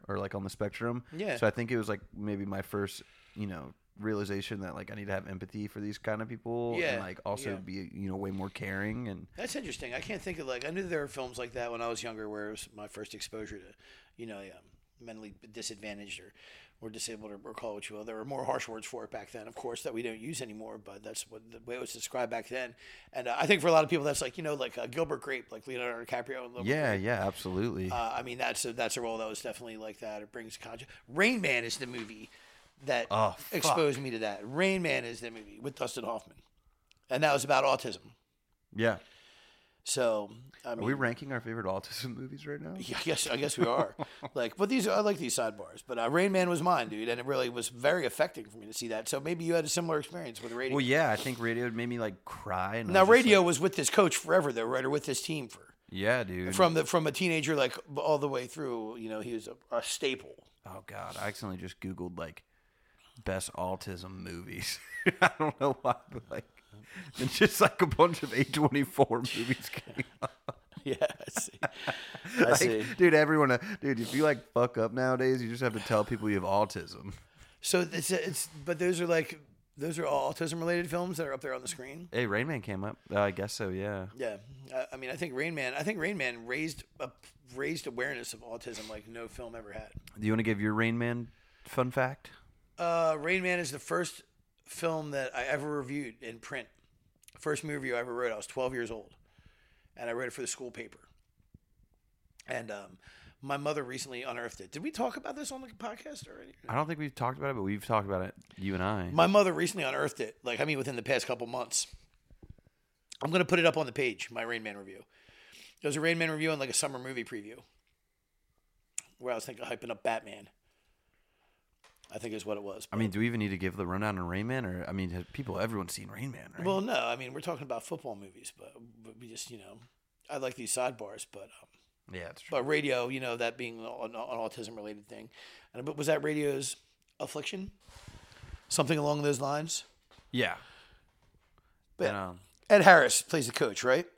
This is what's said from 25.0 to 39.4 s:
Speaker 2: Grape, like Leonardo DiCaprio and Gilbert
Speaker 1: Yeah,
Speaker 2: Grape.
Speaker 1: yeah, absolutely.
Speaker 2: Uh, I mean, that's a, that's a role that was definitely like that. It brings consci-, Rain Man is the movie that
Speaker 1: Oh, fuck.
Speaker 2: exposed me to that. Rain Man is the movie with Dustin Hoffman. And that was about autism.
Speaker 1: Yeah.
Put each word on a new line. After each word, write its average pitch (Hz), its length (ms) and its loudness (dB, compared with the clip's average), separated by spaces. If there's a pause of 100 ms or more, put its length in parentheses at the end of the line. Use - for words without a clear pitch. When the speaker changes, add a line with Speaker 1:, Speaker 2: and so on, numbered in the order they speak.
Speaker 2:
Grape, 131 300 -6
like 113 140 -14
Leonardo 123 400 -4
DiCaprio 127 400 -4
and 120 80 -14
Gilbert 123 120 -6
Speaker 1:
Yeah, 135 260 2
Speaker 2:
Grape. 98 120 0
Speaker 1:
yeah, 104 240 2
absolutely. 95 640 -2
Speaker 2:
Uh, 117 220 -2
I 120 100 -4
mean, 123 160 -8
that's 123 260 -2
a, 120 100 -4
that's 117 240 -2
a 127 40 -2
role 113 160 -2
that 110 100 -4
was 110 140 -8
definitely 113 360 -10
like 107 240 -12
that. 107 200 -8
It 104 100 -16
brings 110 240 -12
consci-, 117 300 -14 (220)
Rain 202 340 4
Man 131 220 2
is 117 140 -4
the 131 100 -8
movie 113 420 -10 (560)
that 120 240 2
Speaker 1:
Oh, 107 300 4
fuck. - 180 -6
Speaker 2:
exposed 147 420 4
me 135 120 -4
to 113 80 -2
that. 104 240 -2
Rain 180 400 2
Man 135 200 2
is 117 160 -8
the 117 120 -10
movie 104 280 -16
with 131 160 -8
Dustin 123 280 -4
Hoffman. 110 340 -6 (720)
And 135 140 2
that 147 100 6
was 135 100 2
about 135 200 4
autism. 135 480 0 (640)
Speaker 1:
Yeah. 110 220 4 (840)